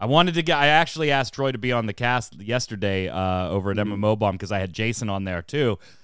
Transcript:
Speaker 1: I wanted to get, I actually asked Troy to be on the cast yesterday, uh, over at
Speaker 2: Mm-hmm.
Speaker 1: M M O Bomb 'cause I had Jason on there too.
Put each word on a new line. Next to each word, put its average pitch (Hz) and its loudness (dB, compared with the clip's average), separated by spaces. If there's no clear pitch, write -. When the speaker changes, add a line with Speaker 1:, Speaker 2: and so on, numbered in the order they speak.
Speaker 1:
I 101 -4
wanted 165 4
to 170 0
get, 160 2
I 143 4
actually 156 4
asked 135 0
Troy 135 -2
to 123 -4
be 123 -2
on 117 0
the 104 -4
cast 120 -2
yesterday, 101 -2
uh, 92 0
over 95 -2
at 98 -2
Speaker 2:
Mm-hmm. 104 -2
Speaker 1:
M - -4
M 101 -4
O 107 4
Bomb 101 0
'cause 92 -8
I 101 -2
had 92 -6
Jason 113 -4
on 98 -4
there 90 -4
too. 127 -2